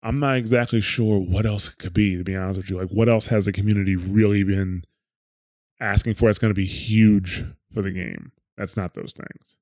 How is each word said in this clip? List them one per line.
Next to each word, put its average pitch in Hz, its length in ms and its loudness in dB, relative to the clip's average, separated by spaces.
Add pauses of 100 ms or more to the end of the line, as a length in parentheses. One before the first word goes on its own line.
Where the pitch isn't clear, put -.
I'm 117 140 -4
not 139 200 0
exactly 120 460 2
sure 107 360 0
what 95 280 0
else 104 240 -4
it - 80 -20
could 92 160 -12
be, 98 240 2
to 90 80 -6
be 95 100 -4
honest 95 220 -4
with 95 120 -8
you. 92 80 -4
Like, 90 120 -6
what 107 180 2
else 113 200 2
has 104 180 2
the 101 80 0
community 98 420 2
really 101 480 2
been 95 400 -2 (960)
asking 107 340 0
for 113 140 2
that's 107 120 2
gonna 110 140 2
be 95 120 0
huge 104 760 2 (300)
for 110 80 -4
the 95 100 -4
game? 53 400 -10 (240)
That's - 220 -8
not 90 160 -6
those - 180 -12
things. - 500 -20